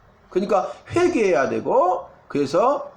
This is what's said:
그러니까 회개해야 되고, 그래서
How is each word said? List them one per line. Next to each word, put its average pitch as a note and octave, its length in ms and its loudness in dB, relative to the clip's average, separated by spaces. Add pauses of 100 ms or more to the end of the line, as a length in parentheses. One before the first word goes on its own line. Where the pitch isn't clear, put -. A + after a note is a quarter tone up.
(300)
그러니까 F#3+ 400 0 (200)
회개해야 G3 580 2
되고, F3+ 600 0 (200)
그래서 E3 680 0